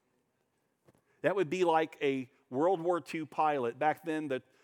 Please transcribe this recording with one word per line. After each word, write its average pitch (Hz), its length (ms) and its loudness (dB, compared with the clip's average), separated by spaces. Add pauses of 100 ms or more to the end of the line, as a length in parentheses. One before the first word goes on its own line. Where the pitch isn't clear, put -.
(1200)
That 165 140 2
would 180 140 0
be 180 140 0
like 160 380 2
a 135 280 -2 (200)
World 165 320 2
War 170 200 0
Two 160 240 -8
pilot. 139 520 -2
Back 147 280 0
then, 156 220 -4
the 131 140 -4 (220)